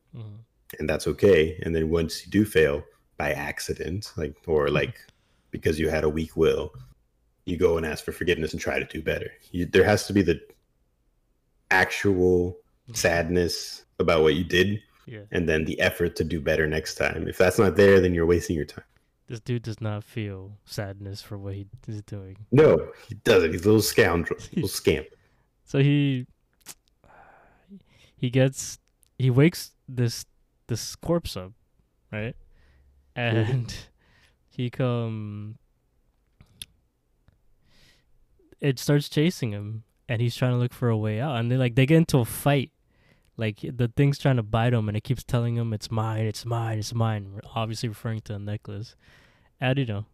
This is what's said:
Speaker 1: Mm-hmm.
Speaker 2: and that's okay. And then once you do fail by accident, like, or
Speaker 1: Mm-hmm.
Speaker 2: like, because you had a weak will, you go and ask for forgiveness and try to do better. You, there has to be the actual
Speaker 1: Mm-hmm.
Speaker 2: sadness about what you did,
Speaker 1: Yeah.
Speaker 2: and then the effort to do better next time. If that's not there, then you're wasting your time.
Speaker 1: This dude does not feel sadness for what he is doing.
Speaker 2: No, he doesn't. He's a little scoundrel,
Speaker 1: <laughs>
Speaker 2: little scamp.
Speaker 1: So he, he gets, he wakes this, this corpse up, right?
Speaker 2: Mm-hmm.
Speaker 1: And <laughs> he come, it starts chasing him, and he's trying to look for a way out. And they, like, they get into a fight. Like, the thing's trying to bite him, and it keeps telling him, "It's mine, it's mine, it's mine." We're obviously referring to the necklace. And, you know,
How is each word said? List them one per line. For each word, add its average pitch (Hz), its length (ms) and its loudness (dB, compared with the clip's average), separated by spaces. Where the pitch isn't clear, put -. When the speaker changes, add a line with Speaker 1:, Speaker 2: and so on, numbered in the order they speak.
Speaker 1:
Mm-hmm. 110 200 -16
Speaker 2:
and 78 100 -4
that's - 180 -2
okay. 85 560 4
And 82 120 -2
then 80 140 0
once 82 360 -2
you - 60 -20
do 104 140 4
fail 76 360 2
by 73 160 -2
accident, 73 800 -8
like, 73 180 -6
or 76 200 2
Speaker 1:
Mm-hmm. 71 80 0
Speaker 2:
like, 71 200 -2
because 82 260 -2
you 78 120 0
had 78 160 0
a 78 40 2
weak 78 280 -6
will, 71 360 2
you 90 140 -6
go 85 180 2
and 82 100 -2
ask 76 200 -6
for 80 80 -8
forgiveness 82 400 -2
and 80 80 -6
try 69 180 -4
to 67 60 -6
do - 160 -12
better. 78 300 -6
You, 87 140 -4
there 92 180 4
has 104 240 4
to 101 60 -6
be 101 80 6
the 82 180 2
actual 90 880 2
Speaker 1:
Mm-hmm. 117 100 -18
Speaker 2:
sadness 85 880 -2
about 85 240 4
what 78 120 6
you 90 100 -2
did, 95 360 2
Speaker 1:
Yeah. 110 160 -16
Speaker 2:
and 87 160 -2
then 80 180 0
the 78 160 -6
effort 87 360 -2
to 90 80 0
do 80 160 -4
better 78 260 0
next 76 280 -4
time. 82 340 -4
If - 80 -10
that's 92 220 2
not 95 180 4
there, 98 240 10
then 90 120 2
you're 85 120 2
wasting 85 320 2
your 71 80 -4
time. - 180 -20
Speaker 1:
This 117 140 -12
dude 120 220 -6
does 107 180 -10
not 104 240 -8
feel 101 600 -12
sadness 101 560 -10
for - 160 -14
what 98 160 -10
he 101 120 -10
is 104 140 -10
doing. 98 500 -16
Speaker 2:
No, 127 400 6
he - 60 -12
doesn't. 87 380 4
He's 95 80 -4
a 85 40 0
little 107 160 8
scoundrel, 87 640 2
Speaker 1:
<laughs> - 80 -18
Speaker 2:
little 135 160 -2
scamp. - 380 0
Speaker 1:
So - 140 -2
he, 139 480 2
he 127 120 -2
gets, 131 500 0
he 127 120 2
wakes 139 420 4
this, 120 380 -4
this - 300 -8
corpse - 400 -4
up, 92 160 -14
right? 110 240 -8
Speaker 2:
Mm-hmm. 113 360 0
Speaker 1:
And 120 240 -4
<laughs> - 340 -20
he 123 200 -6
come, 110 880 -6
it 139 200 0
starts 147 300 0
chasing 151 420 0
him, 104 320 -10
and 117 140 -2
he's 120 140 0
trying 127 160 0
to 123 60 2
look 123 160 0
for 120 160 -2
a 113 80 2
way 107 220 -2
out. 135 180 -2
And 117 140 0
they, 127 60 2
like, 123 180 0
they 131 100 6
get 160 120 6
into 160 220 4
a 117 60 2
fight. - 460 0
Like, 110 260 -4
the 123 340 -2
thing's 143 240 2
trying 139 180 2
to 117 60 0
bite 113 300 2
him, 110 140 0
and 104 80 -2
it 107 80 -2
keeps - 200 -4
telling 120 320 -2
him, 117 180 -2
"It's - 160 -8
mine, 110 360 -2
it's 107 200 -6
mine, 117 340 -4
it's 107 140 -8
mine." 110 400 -2
We're 104 220 -16
obviously 113 340 -4
referring 110 320 -8
to - 120 -12
the 101 60 -8
necklace. 104 560 -10
And, 131 200 0
you 135 60 0
know, 104 280 -6